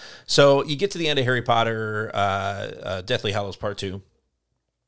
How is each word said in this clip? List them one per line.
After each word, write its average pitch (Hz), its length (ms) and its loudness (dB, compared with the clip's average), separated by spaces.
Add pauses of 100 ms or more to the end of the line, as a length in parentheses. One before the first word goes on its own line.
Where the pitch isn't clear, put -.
(260)
So 139 400 6
you 147 100 -4
get 196 160 -2
to - 60 -6
the 170 100 -2
end 147 100 0
of 131 80 2
Harry 123 160 2
Potter, 110 720 0
uh, - 40 -4
uh, 98 840 -2
Deathly 113 300 -2
Hallows 101 240 -4
Part 101 220 -8
Two. 98 240 -8 (880)